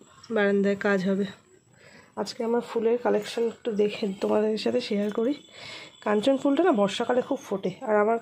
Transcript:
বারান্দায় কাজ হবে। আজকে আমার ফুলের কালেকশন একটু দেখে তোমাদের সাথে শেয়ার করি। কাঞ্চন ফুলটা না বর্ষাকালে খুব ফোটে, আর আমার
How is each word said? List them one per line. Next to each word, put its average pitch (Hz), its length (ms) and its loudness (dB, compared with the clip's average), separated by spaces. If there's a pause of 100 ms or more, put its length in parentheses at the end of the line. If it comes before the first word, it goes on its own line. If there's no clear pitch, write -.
(300)
বারান্দায় 202 460 2
কাজ 196 320 0
হবে। 196 160 0 (920)
আজকে 214 280 -6
আমার 233 160 0
ফুলের 233 380 0
কালেকশন 214 480 0
একটু 226 260 -6
দেখে 208 360 0 (120)
তোমাদের 214 380 2
সাথে 233 220 -2
শেয়ার 208 320 -2
করি। 233 220 0 (680)
কাঞ্চন 214 360 2
ফুলটা 277 260 2
না 359 100 6
বর্ষাকালে 233 500 0
খুব 254 160 -2
ফোটে, 190 320 -6 (100)
আর 220 160 0
আমার 214 260 2